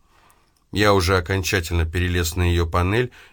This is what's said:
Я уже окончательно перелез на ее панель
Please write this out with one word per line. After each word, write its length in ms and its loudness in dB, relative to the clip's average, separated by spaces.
Я 220 4
уже 240 2
окончательно 640 -2
перелез 500 -2
на 80 -2
ее 240 0
панель 460 -2